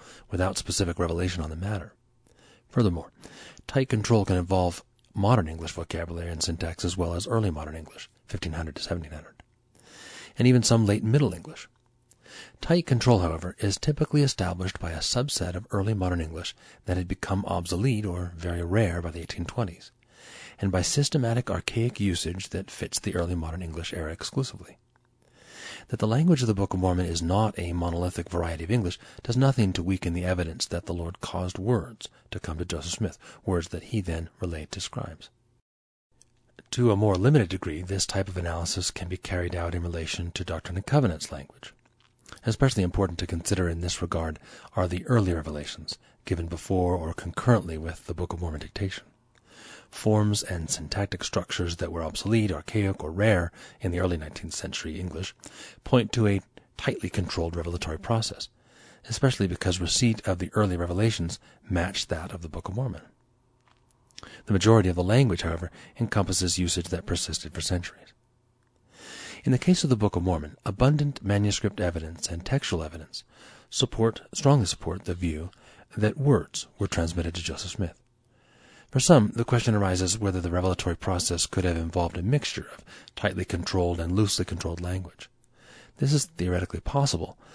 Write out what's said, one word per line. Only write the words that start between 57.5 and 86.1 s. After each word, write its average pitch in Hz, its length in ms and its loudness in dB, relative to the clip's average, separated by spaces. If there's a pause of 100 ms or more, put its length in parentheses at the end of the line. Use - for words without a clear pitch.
revelatory 85 440 -4
process, - 500 -2 (580)
especially 123 380 2
because 90 340 0
receipt 110 480 0
of 92 120 0
the 92 140 -4
early 101 220 2
revelations 90 640 0 (300)
matched 90 400 -2
that 82 220 -6
of 85 100 -10
the 82 80 -10
Book 80 180 -8
of 95 80 -6
Mormon. 123 280 -6 (1400)
The 110 60 2
majority 98 360 8
of 85 60 2
the 90 80 2
language, 107 400 4
however, 82 260 -4 (300)
encompasses 92 580 0
usage 87 300 0
that 85 180 -4
persisted 80 480 -4
for 82 80 -6
centuries. - 520 -6 (1300)
In 135 80 4
the 123 80 4
case - 240 4
of 151 60 4
the 123 80 6
Book 104 180 2
of 85 80 0
Mormon, 78 420 0
abundant 139 580 2
manuscript 101 580 0
evidence 85 460 -4
and 85 160 -6
textual 101 380 0
evidence - 440 -12 (440)
support, - 520 0 (120)
strongly 135 320 6
support - 400 -4
the 92 80 -2
view 85 380 -2 (440)
that 107 220 2
words 135 480 2 (140)
were 98 80 0
transmitted 85 480 -2
to 87 80 -6
Joseph - 280 -6
Smith. - 280 -4 (920)
For 131 120 2
some, 117 340 8
the 117 80 0
question 117 300 4
arises 92 460 2
whether 95 200 2
the 85 120 -2
revelatory 90 440 2
process 90 520 -2
could 95 180 0
have 87 100 2
involved 85 400 0
a 87 60 -4
mixture 131 500 0
of - 140 -20 (300)
tightly 92 280 -2
controlled 87 560 0
and 85 160 -2
loosely 101 300 2
controlled 85 340 -6
language. 90 500 -8 (680)
This 139 160 2